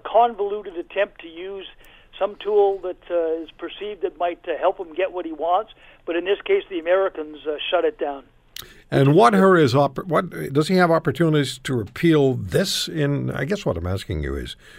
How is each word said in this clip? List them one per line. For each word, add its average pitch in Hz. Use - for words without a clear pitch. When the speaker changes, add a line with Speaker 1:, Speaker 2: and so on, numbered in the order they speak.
Speaker 1:
convoluted 202
attempt 190
to 165
use 185
some 196
tool 202
that, 180
uh, 165
is 156
perceived 196
that 165
might, 175
uh, 156
help 170
him 170
get 180
what 175
he 165
wants. 175
But 170
in 175
this 196
case, 196
the 185
Americans, 160
uh, 151
shut 170
it 151
down. 143
Speaker 2:
And 139
what 226
are 190
his 135
oppor-, 143
what, 175
does 151
he 185
have 175
opportunities 156
to 127
appeal 139
this 117
in? 143
I -
guess 196
what 117
I'm 85
asking 90
you 67
is, 64